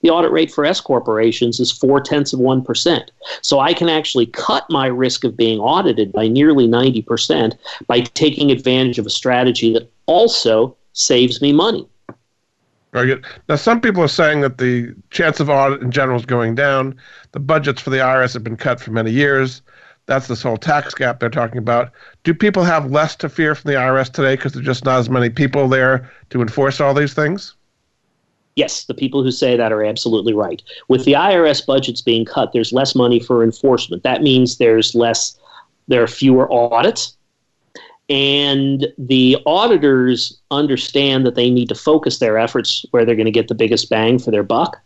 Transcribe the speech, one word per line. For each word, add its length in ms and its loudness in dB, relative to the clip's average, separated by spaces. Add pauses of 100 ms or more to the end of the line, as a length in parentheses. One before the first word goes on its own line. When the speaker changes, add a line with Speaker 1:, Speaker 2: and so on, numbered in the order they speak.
Speaker 1:
the 80 4
audit 220 2
rate 200 0
for 140 -2
S 160 -2
corporations 800 0
is 100 -2
four 300 2
tenths 320 -2
of 60 -6
one 220 2
percent. 480 -2 (320)
So 180 0
I 140 2
can 140 -2
actually 380 0
cut 440 -6
my 180 0
risk 360 -2
of 140 -4
being 220 0
audited 520 0
by 160 0
nearly 400 4
ninety 340 2
percent 540 -2 (320)
by 140 2
taking 500 0
advantage 480 0
of 60 -4
a 40 -12
strategy 640 0
that 180 -2 (180)
also 680 2 (160)
saves 500 0
me 120 2
money. 340 0 (1040)
Speaker 2:
Very 140 0
good. 180 -2 (220)
Now, 80 0
some 240 2
people 240 0
are 60 2
saying 320 2
that 160 -2
the 360 -2 (180)
chance 280 -2
of 100 -2
audit 320 2
in 100 -4
general 280 0
is 60 -10
going 300 -2
down. 440 -2 (320)
The 80 -10
budgets 420 -2
for 80 -8
the 120 0
I 140 2
R 80 2
S 100 -2
have 100 -10
been 140 -8
cut 240 -4
for 100 -12
many 200 -2
years. 500 0 (460)
That's 200 -2
this 140 -6
whole 160 -4
tax 360 -2
gap 280 -4
they're 80 -2
talking 280 -4
about. 340 -2 (340)
Do 80 2
people 300 0
have 280 0
less 260 0
to 120 -8
fear 260 -2
from 160 -6
the 60 0
I 100 0
R 100 2
S 120 -2
today 260 0
'cause 160 -6
there's 140 -10
just 180 -4
not 160 2
as 100 -2
many 200 0
people 400 0
there 420 0 (200)
to 100 -2
enforce 400 -2
all 120 2
these 200 0
things? 420 -4 (1040)
Speaker 1:
Yes, 260 -2
the 100 -10
people 300 -2
who 80 0
say 240 0
that 160 0
are 140 0
absolutely 480 -2
right. 280 -4 (280)
With 160 2
the 100 4
I 180 2
R 120 4
S 160 2
budgets 400 -2
being 240 0
cut, 260 -4
there's 220 -2
less 200 0
money 280 4
for 200 0
enforcement. 600 0
That 180 0
means 360 2
there's 380 2
less, 440 -2 (480)
there 160 2
are 40 0
fewer 440 2
audits. 640 0 (960)
And 880 0
the 480 2
auditors 920 2 (140)
understand 720 0
that 100 0
they 140 2
need 200 0
to 60 -4
focus 440 0
their 180 0
efforts 540 -2
where 140 2
they're 100 2
gonna 160 0
get 160 0
the 80 -4
biggest 340 0
bang 300 2
for 120 -4
their 120 0
buck. 420 -2